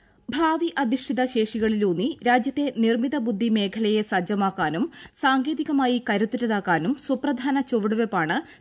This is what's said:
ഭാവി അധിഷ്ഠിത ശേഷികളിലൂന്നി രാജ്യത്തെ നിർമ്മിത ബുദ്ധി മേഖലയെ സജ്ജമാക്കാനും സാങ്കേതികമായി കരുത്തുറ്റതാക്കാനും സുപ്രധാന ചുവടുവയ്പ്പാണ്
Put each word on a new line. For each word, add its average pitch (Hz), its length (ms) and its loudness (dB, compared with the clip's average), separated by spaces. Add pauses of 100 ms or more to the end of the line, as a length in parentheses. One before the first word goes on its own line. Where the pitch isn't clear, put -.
(300)
ഭാവി 320 480 0
അധിഷ്ഠിത 254 480 0
ശേഷികളിലൂന്നി 214 960 0
രാജ്യത്തെ 269 540 2
നിർമ്മിത 233 400 2
ബുദ്ധി 233 320 0
മേഖലയെ 214 520 0
സജ്ജമാക്കാനും 190 840 -2 (320)
സാങ്കേതികമായി 269 880 2
കരുത്തുറ്റതാക്കാനും 214 960 0
സുപ്രധാന 269 600 -2
ചുവടുവയ്പ്പാണ് 214 760 0 (260)